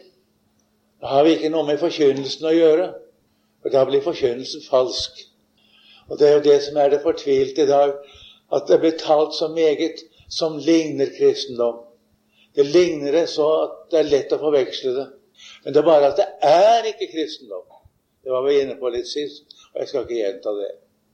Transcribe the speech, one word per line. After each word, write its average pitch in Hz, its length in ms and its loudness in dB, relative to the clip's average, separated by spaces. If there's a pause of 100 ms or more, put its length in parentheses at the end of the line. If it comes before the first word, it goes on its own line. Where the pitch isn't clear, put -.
(1000)
Da 131 160 -4
har 143 80 6
vi 160 120 4
ikke 156 160 -4
noe 156 160 0
med 147 120 -2
forkynnelsen 147 680 -2
å 160 80 2
gjøre, 165 300 4 (720)
for - 140 -6
da 135 140 4
blir 139 160 0
forkynnelsen 135 580 -4
falsk. - 640 -4 (800)
Og - 140 -4
det 147 80 6
er 147 80 6
jo 143 80 2
det 143 180 6
som 147 160 -8
er 143 140 4
det 147 100 0
fortvilte 139 640 0
i 135 40 0
dag, 143 280 2 (580)
at 143 160 -4
det 175 80 6
blir 160 220 0
talt 151 340 0
så 160 160 -4
meget 160 540 -2 (260)
som 156 320 -6
ligner 147 480 0
kristendom. 123 720 -2 (720)
Det 143 100 4
ligner 147 480 0
det 165 160 2
så 151 200 -2 (160)
at - 80 -8 (180)
det 165 80 2
er 151 140 0
lett 139 240 0
å - 40 -2
forveksle 135 540 -2
det. 135 120 -6 (580)
Men 143 100 -6
det 147 80 4
er 160 60 2
bare 143 240 4
at 143 80 -2
det - 80 0 (180)
er 214 460 4
ikke 196 180 -10
kristendom. 120 540 -10 (580)
Det 131 80 -8
var 127 160 -2
vi 143 140 4
inne 127 180 -4
på 123 160 -4
litt 120 160 -8
sist, 147 400 -10 (240)
og - 80 -6
jeg 120 80 -10
skal 120 160 -6
ikke 117 140 -6
gjenta 101 400 -6
det. 98 100 -8 (440)